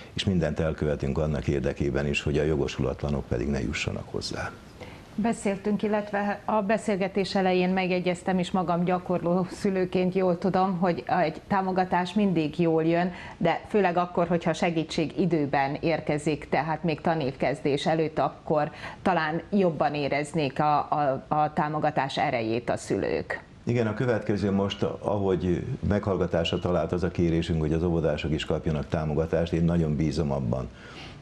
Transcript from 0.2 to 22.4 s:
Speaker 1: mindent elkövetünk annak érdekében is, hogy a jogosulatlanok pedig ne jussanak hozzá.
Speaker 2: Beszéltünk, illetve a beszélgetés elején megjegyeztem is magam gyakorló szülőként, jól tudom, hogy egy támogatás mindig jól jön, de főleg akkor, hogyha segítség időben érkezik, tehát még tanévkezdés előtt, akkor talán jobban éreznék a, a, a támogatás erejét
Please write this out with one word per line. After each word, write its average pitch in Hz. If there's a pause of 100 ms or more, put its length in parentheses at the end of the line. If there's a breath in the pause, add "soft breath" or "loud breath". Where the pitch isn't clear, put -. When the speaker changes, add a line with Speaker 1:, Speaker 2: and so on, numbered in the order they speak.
Speaker 1:
mindent 82
elkövetünk 73
annak 78
érdekében 71
is, 71
hogy 73
a 76
jogosulatlanok 69
pedig 60
ne 71
jussanak -
hozzá. - (680 loud breath)
Speaker 2:
Beszéltünk, 202
illetve 202
a 214
beszélgetés 196
elején 185
megjegyeztem 180
is 180
magam 175
gyakorló 175
szülőként, 185
jól 185
tudom, 185
hogy 170
egy 160
támogatás 185
mindig 170
jól 160
jön, 170 (260 loud breath)
de 165
főleg 180
akkor, 175
hogyha 170
segítség 160
időben 147
érkezik, 156
tehát 151
még 156
tanévkezdés 147
előtt, 160
akkor 151 (300 loud breath)
talán 175 (100)
jobban 165
éreznék 147
a, 151
a, 143
a 151
támogatás 151
erejét 120